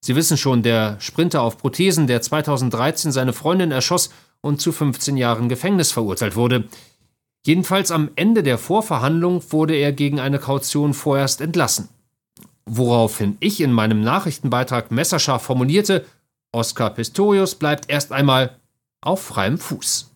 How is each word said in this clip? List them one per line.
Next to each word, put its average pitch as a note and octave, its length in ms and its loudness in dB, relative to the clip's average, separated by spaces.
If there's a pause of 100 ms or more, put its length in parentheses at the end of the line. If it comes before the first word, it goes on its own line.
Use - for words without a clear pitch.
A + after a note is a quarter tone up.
Sie B2+ 140 -2
wissen D#3 220 2
schon, C3 260 2
der A2 380 2
Sprinter E3 420 0
auf A#2 160 -2
Prothesen, E3 480 2
der B2 160 2
zweitausenddreizehn C#3+ 880 -2
seine C3 220 0
Freundin E3+ 400 0
erschoss C#3 380 0 (300)
und C#3+ 200 -2
zu F3 100 0
fünfzehn C#3+ 460 -2
Jahren A#2+ 320 0
Gefängnis E3+ 420 0
verurteilt G#2 460 -2
wurde. A#2+ 320 2 (760)
Jedenfalls F#3 460 0
am D#3 240 -2
Ende G#3 300 2
der B2+ 120 2
Vorverhandlung E3+ 920 0
wurde D#3 240 0
er D3 180 2
gegen C#3+ 280 -2
eine C#3 180 -2
Kaution C#3 560 -2
vorerst C#3 460 0
entlassen. D#3 480 -2 (800)
Woraufhin A2+ 760 2
ich G#3 200 -2
in C#3+ 120 2
meinem A2 280 2
Nachrichtenbeitrag B2+ 920 -2
messerscharf C#3 500 0
formulierte, D#3+ 640 0 (460)
Oscar A2+ 380 -2
Pistorius G3 680 0
bleibt D3 340 -2
erst C#3+ 220 -4
einmal C3 440 2 (440)
auf F#3 220 -2
freiem A2 360 -2
Fuß. - 580 -6